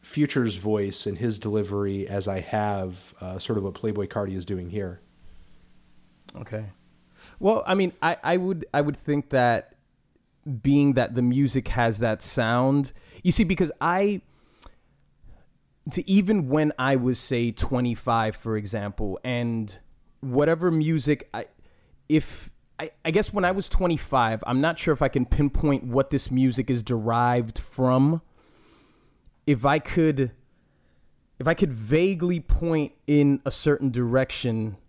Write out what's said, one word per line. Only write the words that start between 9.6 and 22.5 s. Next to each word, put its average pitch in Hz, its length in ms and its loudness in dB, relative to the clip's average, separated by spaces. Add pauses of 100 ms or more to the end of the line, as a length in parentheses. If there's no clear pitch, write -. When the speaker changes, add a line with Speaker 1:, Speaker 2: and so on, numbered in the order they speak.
Speaker 2:
being 143 300 6
that 120 200 0
the 123 80 0
music 127 460 0
has 117 320 0
that 110 240 -2
sound, 131 720 0 (280)
you 180 100 2
see, - 120 4
because 170 360 0
I, 185 420 0 (1700)
to - 180 -6
even 190 400 4
when 151 280 2
I 131 200 2
was, 123 200 0
say, 120 340 -2
twenty-five, 117 840 0
for 110 220 -4
example, 101 680 -6
and 117 540 -4 (420)
whatever 151 500 2
music, 156 640 0
I, 113 120 -8 (640)
if, - 420 0 (260)